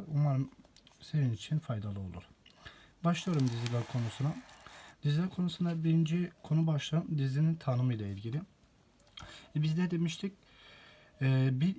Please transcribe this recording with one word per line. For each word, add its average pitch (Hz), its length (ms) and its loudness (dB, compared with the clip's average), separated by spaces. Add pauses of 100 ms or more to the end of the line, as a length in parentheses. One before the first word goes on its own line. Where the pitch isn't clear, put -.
Umarım 143 440 2 (480)
senin 135 340 0
için 151 260 -2
faydalı 104 400 -4
olur. 92 240 -10 (800)
Başlıyorum 165 440 2
diziler 117 440 -2
konusuna. 127 440 -2 (680)
Diziler 156 260 2
konusunda 175 540 -2
birinci 165 480 2 (120)
konu 160 240 2
başlığı 151 360 0 (140)
dizinin 143 380 2
tanımı 127 380 0
ile 104 180 -4
ilgili. 117 300 -6 (1120)
E, 151 60 2
biz 156 160 2
de 180 140 2
demiştik, 170 420 -2 (880)
e, 131 280 4 (120)
bir 190 180 2